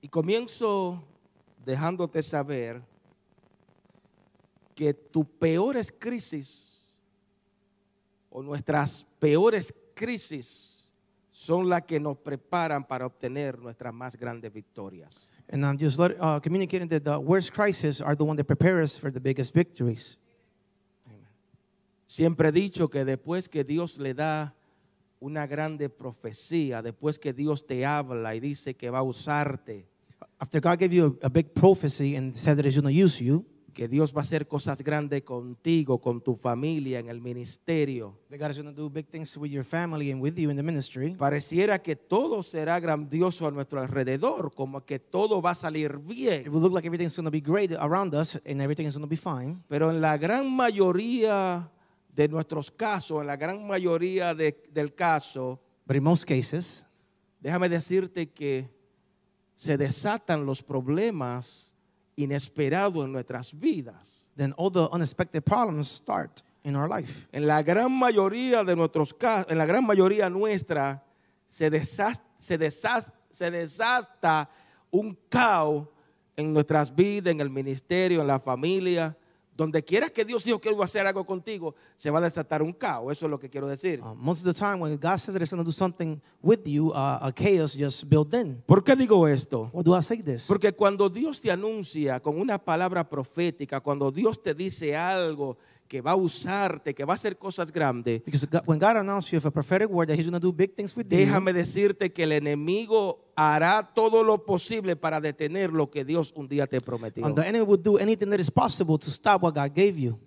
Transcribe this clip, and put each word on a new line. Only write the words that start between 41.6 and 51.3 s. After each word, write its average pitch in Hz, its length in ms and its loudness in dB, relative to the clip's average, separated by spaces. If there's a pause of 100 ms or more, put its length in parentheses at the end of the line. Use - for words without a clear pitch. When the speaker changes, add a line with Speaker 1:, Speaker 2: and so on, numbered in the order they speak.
Speaker 1:
que 156 140 -4
todo 226 480 -2
será 165 380 -2
grandioso 165 680 -2
a 147 40 -2
nuestro 143 300 -6
alrededor, 135 720 -2
como 135 320 -8
que 139 140 -8
todo 202 420 0
va 175 100 2
a 175 40 -2
salir 156 440 -4
bien. 196 420 -2
Speaker 2:
It 147 80 -10
will 151 120 2
look 180 120 6
like 170 120 -2
everything's 170 300 -4
gonna 160 140 -4
be 151 120 -2
great 175 320 0
around 165 400 0
us 156 220 -2 (100)
and 139 160 -4
everything 147 260 -2
is 143 80 -6
gonna 147 120 -10
be 160 100 -4
fine. 156 520 -6
Speaker 1:
Pero 151 200 2
en 160 120 0
la 156 160 2
gran 226 360 0
mayoría 202 1160 2 (440)